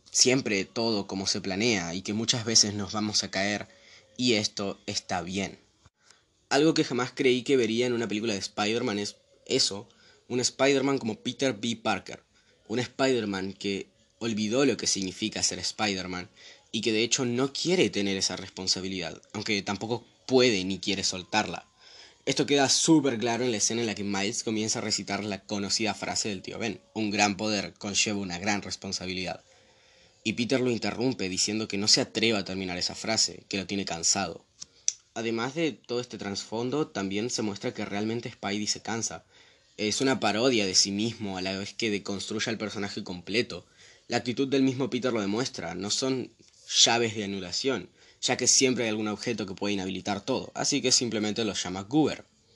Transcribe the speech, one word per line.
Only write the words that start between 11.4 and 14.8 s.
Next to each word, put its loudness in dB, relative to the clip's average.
B. -2
Parker, -4
un -2
Spider-Man 0
que -6
olvidó 0
lo 4
que -4